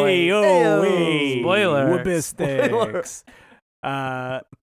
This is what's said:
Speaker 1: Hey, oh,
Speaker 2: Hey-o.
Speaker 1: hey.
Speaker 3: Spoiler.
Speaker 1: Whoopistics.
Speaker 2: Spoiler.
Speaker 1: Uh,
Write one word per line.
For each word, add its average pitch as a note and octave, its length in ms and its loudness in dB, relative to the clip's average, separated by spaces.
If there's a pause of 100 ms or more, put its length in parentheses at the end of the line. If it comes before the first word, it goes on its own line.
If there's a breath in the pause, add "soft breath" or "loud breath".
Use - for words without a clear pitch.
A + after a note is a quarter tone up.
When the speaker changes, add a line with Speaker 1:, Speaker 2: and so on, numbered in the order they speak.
Speaker 1:
Hey, F3 260 2
oh, G#3 100 2
Speaker 2:
Hey-o. E3 400 4
Speaker 1:
hey. D#3+ 580 0
Speaker 3:
Spoiler. E3+ 460 2 (120)
Speaker 1:
Whoopistics. E3 720 -2
Speaker 2:
Spoiler. G#3 360 -2 (800 loud breath)
Speaker 1:
Uh, C3 580 -8 (320)